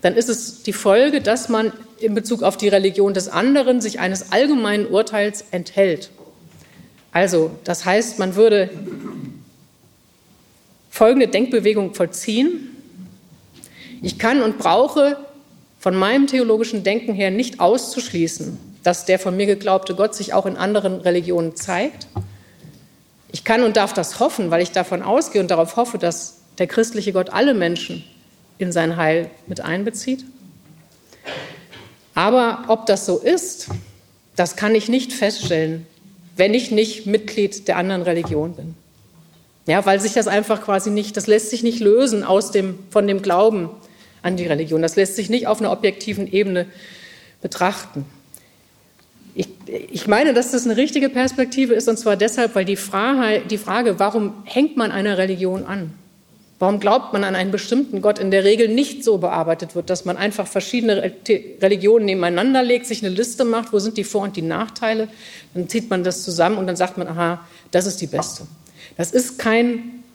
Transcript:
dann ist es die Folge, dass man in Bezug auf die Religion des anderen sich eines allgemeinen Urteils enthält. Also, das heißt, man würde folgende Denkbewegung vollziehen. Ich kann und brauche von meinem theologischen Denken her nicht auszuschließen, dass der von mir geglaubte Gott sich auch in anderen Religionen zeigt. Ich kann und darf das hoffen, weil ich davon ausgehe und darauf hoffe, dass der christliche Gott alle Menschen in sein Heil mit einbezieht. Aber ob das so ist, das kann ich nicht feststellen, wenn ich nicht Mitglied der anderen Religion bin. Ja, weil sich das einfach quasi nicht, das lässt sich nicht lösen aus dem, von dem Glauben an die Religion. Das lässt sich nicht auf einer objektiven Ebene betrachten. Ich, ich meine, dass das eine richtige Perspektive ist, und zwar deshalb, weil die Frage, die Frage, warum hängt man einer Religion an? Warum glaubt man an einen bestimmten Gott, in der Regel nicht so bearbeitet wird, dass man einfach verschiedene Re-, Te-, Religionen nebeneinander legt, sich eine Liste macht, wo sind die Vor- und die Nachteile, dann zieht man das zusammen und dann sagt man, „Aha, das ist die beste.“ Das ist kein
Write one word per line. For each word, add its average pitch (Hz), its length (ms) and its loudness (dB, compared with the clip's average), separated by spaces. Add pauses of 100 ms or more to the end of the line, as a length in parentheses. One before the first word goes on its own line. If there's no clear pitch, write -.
dann 180 140 2
ist 240 140 2
es - 340 -6
die 202 100 -6
Folge, 254 480 4
dass 220 280 -2
man 220 240 0 (260)
in 220 160 0
Bezug 233 300 -2
auf 196 120 2
die 208 120 0
Religion 196 460 2
des 190 140 -2
anderen 254 520 2
sich 214 180 -6
eines 185 320 -4
allgemeinen 220 560 2
Urteils 208 640 0
enthält. 180 600 0 (1000)
Also, 170 400 2 (140)
das 175 200 -4
heißt, 220 360 0
man 185 160 -2
würde 208 340 4 (2250)
folgende 240 380 6
Denkbewegung 214 680 0
vollziehen. 262 840 -2 (1200)
Ich 180 180 -6
kann 254 240 2
und 220 160 0
brauche 277 580 2 (640)
von 185 160 0
meinem 240 320 4
theologischen 226 560 0
Denken 226 300 0
her 190 180 0
nicht 240 260 -4
auszuschließen, 175 1000 0 (280)
dass 180 200 0
der 185 140 2
von 185 180 -2
mir 202 100 0
geglaubte 196 500 0
Gott 214 180 0
sich 190 180 -8
auch 185 140 2
in 185 100 -4
anderen 190 440 0
Religionen 170 560 0
zeigt. 196 500 -6 (1300)
Ich - 100 -14
kann 226 220 2
und 214 120 2
darf 202 160 2
das - 280 -4
hoffen, 226 320 0
weil 170 100 4
ich 180 80 -2
davon 180 320 -2
ausgehe 208 380 0
und 180 100 -2
darauf 165 240 2
hoffe, 233 240 -2
dass - 400 -6 (200)
der 180 100 0
christliche 220 440 -2
Gott 185 180 0
alle 269 240 2
Menschen 175 500 -4 (540)
in 180 140 -4
sein 165 240 0
Heil 165 340 0 (160)
mit - 140 -12
einbezieht. 208 640 -6 (1900)
Aber 233 520 2
ob 220 200 0
das 214 200 2
so 180 120 0
ist, - 500 -2 (640)
das 175 220 -2
kann 208 180 2
ich 214 140 2
nicht 254 240 0
feststellen, 160 760 -2 (500)
wenn 202 180 4
ich 247 180 0
nicht 214 340 0
Mitglied 208 640 -2
der 180 80 2
anderen 180 260 -2
Religion 165 520 -2
bin. 160 200 -12 (920)
Ja, 185 200 2
weil 196 140 4
sich 208 140 -4
das 214 120 2
einfach 214 360 0
quasi 196 280 0
nicht, 208 260 -4
das 196 100 -6
lässt 220 240 4
sich 233 120 -4
nicht 233 160 0
lösen 214 460 4
aus 196 260 2
dem, 190 280 -2 (120)
von 202 160 2
dem 196 160 0
Glauben 196 460 2 (540)
an 180 140 -2
die 175 100 -4
Religion. 160 360 0
Das 165 140 0
lässt 190 180 2
sich 196 160 -4
nicht 233 160 0
auf 214 140 0
einer 214 100 0
objektiven 202 560 -2
Ebene 185 400 0 (760)
betrachten. 180 640 -4 (1300)
Ich, - 140 -6 (180)
ich - 420 -10
meine, 247 260 4
dass 247 160 2
das 240 140 0
eine 226 120 0
richtige 277 340 0
Perspektive 254 640 0
ist, 226 120 0
und 226 120 0
zwar 208 180 2
deshalb, 233 400 0
weil 190 80 2
die 196 120 -2
Frage, 214 720 0
die 214 100 -2
Frage, 202 420 0
warum 208 440 0
hängt 294 320 0
man 226 140 0
einer 196 280 -2
Religion 185 460 -2
an? 180 300 -8 (640)
Warum 202 220 2
glaubt 214 320 2
man 202 100 0
an 190 140 -2
einen 185 160 -2
bestimmten 214 500 -2
Gott, 208 160 2
in 190 140 0
der 196 100 4
Regel 220 260 6
nicht 254 360 0
so 214 140 4
bearbeitet 165 580 -2
wird, 170 140 -6
dass 180 140 -4
man 180 120 -4
einfach 196 320 -4
verschiedene 214 540 0
Re-, 185 100 -4 (100)
Te-, - 380 0
Religionen 202 460 4
nebeneinander 190 580 2
legt, 240 220 0
sich 220 180 -6
eine 185 100 -2
Liste 240 300 -2
macht, 226 280 -2
wo 208 60 2
sind 214 180 -2
die 208 60 -4
Vor- 196 200 -2
und 202 120 -6
die 170 80 -6
Nachteile, 220 640 -2 (480)
dann 180 140 -6
zieht 226 200 -4
man 185 140 -2
das 180 220 -4
zusammen 175 340 0
und 190 80 -4
dann 180 80 -4
sagt 180 240 -4
man, 175 80 -6
„Aha, 170 400 -4 (240)
das 180 160 2
ist 190 140 -6
die 160 80 -8
beste.“ - 360 -6 (520)
Das 170 160 -4
ist 247 260 0
kein 233 640 0 (120)